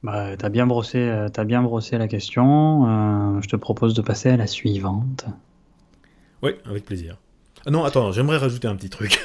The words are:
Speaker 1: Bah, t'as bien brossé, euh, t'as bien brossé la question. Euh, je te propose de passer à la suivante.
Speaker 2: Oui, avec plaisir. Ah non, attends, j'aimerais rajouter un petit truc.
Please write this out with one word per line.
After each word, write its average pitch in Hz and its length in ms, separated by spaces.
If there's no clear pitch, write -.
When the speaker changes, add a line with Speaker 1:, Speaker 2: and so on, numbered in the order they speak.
Speaker 1:
Bah, 101 340
t'as 107 100
bien 117 180
brossé, 120 340
euh, 113 280
t'as 110 160
bien 120 180
brossé 117 360
la 113 100
question. 139 800
Euh, 104 540
je 101 80
te 110 80
propose 113 360
de 117 80
passer 110 280
à 127 80
la 113 100
suivante. 101 800
Speaker 2:
Oui, 135 100
avec 101 220
plaisir. 87 320
Ah - 20
non, 156 140
attends, 120 300
j'aimerais 143 240
rajouter 123 320
un 101 80
petit 95 120
truc. 104 360